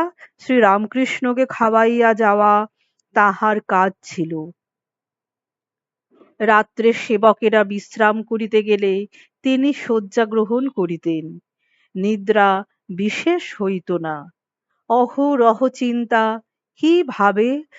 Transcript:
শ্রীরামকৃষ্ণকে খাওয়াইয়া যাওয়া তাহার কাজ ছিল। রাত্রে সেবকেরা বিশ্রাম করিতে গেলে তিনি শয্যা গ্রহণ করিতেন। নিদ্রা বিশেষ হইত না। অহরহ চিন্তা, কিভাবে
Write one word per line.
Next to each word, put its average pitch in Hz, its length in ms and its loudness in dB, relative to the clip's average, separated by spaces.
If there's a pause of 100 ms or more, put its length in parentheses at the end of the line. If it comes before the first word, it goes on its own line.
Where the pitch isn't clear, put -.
(380)
শ্রীরামকৃষ্ণকে 247 1080 0
খাওয়াইয়া 226 640 2
যাওয়া 208 520 2 (480)
তাহার 208 460 2
কাজ 190 320 0 (100)
ছিল। 165 300 -8 (2000)
রাত্রে 220 540 2
সেবকেরা 214 720 2
বিশ্রাম 214 580 -2
করিতে 220 400 -2
গেলে 202 320 0 (480)
তিনি 262 300 0
শয্যা 226 540 -2
গ্রহণ 226 420 -2
করিতেন। 170 560 -4 (680)
নিদ্রা 202 720 0 (320)
বিশেষ 330 460 -2 (200)
হইত 190 300 -4
না। 160 240 -6 (720)
অহরহ 247 800 2
চিন্তা, 233 720 -2 (360)
কিভাবে 262 840 0 (160)